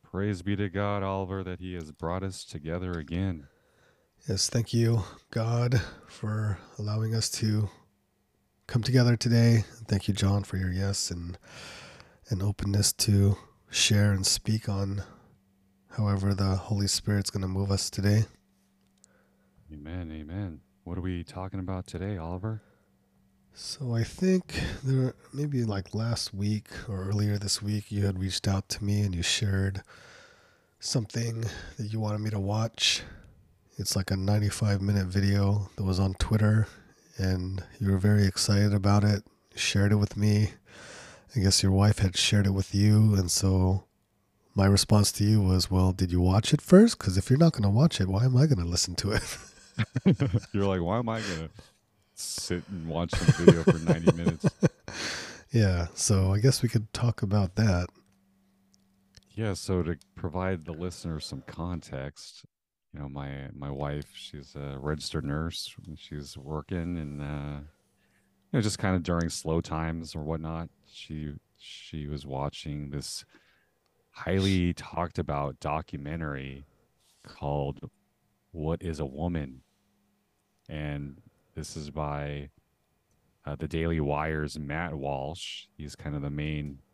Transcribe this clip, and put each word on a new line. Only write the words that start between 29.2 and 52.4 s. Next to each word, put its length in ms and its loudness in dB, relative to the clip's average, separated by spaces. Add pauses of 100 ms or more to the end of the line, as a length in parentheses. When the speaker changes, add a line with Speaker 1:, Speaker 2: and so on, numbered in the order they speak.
Speaker 2:
shared 600 0 (1000)
something 640 -4 (320)
that 160 -8
you 80 -4
wanted 200 -2
me 100 -4
to 100 -2
watch. 600 0 (760)
It's 200 -2
like 140 -2
a 40 2
ninety-five 680 2
minute 260 2
video 680 2
that 80 -4
was 160 2
on 200 2
Twitter, 480 4 (500)
and 440 -2 (200)
you 100 2
were 60 4
very 280 6
excited 480 2
about 300 4
it, 200 2 (320)
shared 360 2
it 60 6
with 180 0
me. 360 4 (840)
I 40 2
guess 220 4
your 120 4
wife 260 6
had 160 0
shared 300 2
it 60 2
with 220 -2
you, 420 6
and 140 2
so 540 2 (720)
my 120 6
response 460 6
to 120 0
you 160 6
was, 280 4
"Well, 220 4
did 220 0
you 80 4
watch 320 4
it 80 2
first? 360 8
'Cause 200 0
if 120 0
you're 100 6
not 140 8
gonna 180 2
watch 280 4
it, 80 2
why 160 2
am 140 4
I 80 8
gonna 180 2
listen 320 -2
to 160 -2
it?" 260 -2 (680)
<laughs> 400 4
Speaker 1:
<laughs> 80 -14
You're 120 2
like, 160 2
"Why 180 0
am 100 -2
I 120 -4
gonna 280 -6 (720)
sit 460 -6